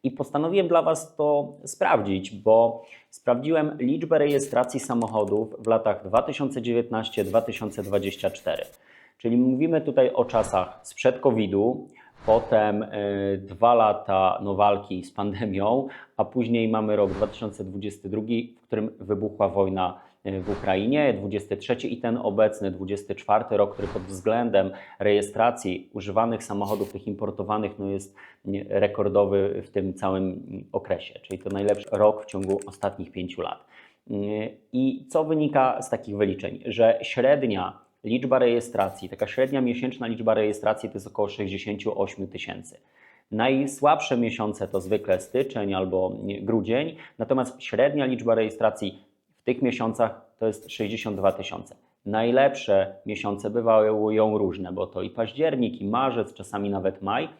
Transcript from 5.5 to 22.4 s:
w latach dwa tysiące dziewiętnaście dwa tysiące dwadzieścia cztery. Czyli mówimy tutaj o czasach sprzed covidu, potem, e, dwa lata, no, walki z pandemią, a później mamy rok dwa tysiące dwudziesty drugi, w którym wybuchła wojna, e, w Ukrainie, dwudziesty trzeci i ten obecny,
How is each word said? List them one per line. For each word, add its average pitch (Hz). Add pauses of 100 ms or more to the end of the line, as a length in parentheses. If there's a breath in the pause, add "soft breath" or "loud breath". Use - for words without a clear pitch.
w 107
latach 110
dwa 107
tysiące 135
dziewiętnaście 117
dwa 107
tysiące 107
dwadzieścia 98
cztery. - (540 soft breath)
Czyli 117
mówimy 135
tutaj 135
o 123
czasach 104
sprzed -
covidu, 110 (380 loud breath)
potem, 107
e, 104 (480)
dwa 98
lata, 101
no, 98
walki 98
z -
pandemią, 104 (280 loud breath)
a 107
później 117
mamy 107
rok 101
dwa 98
tysiące 104
dwudziesty 98
drugi, 113
w -
którym 110 (100)
wybuchła 101
wojna, 92 (240 loud breath)
e, 98
w 92
Ukrainie, 110
dwudziesty 98
trzeci -
i 117
ten 117
obecny, 104